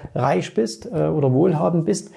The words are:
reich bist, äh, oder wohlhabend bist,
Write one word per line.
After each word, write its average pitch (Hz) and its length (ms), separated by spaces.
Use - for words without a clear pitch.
reich 139 380
bist, 214 400
äh, 156 140
oder 147 260
wohlhabend 165 540
bist, - 300